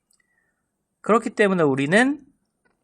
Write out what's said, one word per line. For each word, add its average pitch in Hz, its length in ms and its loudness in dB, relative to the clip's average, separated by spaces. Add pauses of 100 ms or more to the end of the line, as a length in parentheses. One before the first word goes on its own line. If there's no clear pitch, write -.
(1000)
그렇기 220 300 -2
때문에 190 320 0
우리는 160 600 0 (600)